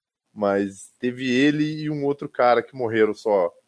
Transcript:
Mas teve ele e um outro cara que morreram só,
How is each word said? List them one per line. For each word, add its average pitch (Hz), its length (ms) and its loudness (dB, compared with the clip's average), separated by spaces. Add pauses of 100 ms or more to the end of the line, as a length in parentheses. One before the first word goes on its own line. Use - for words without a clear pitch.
(340)
Mas 101 640 -2
teve 127 320 -6
ele 151 520 0
e 151 60 -6
um 147 160 -6
outro 139 240 -4
cara 120 340 2
que - 120 -16
morreram 110 380 0
só, 98 400 0 (140)